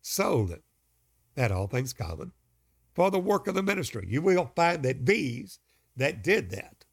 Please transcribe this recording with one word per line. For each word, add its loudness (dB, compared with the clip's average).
sold 0
it, -12
had 2
all 0
things -4
common, -8
for 4
the 2
work 0
of -2
the 0
ministry. -2
You 0
will 4
find 2
that -2
these 0
that -2
did 2
that. -14